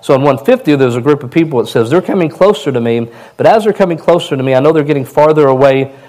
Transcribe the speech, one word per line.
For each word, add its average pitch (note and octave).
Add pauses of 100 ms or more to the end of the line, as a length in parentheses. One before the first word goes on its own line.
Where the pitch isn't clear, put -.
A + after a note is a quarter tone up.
So -
in C3
one C#3
fifty, A#3+
there's C3
a B2
group C#3
of B2+
people, D#3
it A2
says, A#2
"They're D#3+
coming F#3
closer G3
to B2
me, A#2 (300)
but C3
as G#3
they're -
coming F3+
closer E3
to C3+
me, C3
I C3
know D3+
they're D#3+
getting C#3
farther D3+
away, C3+ (160)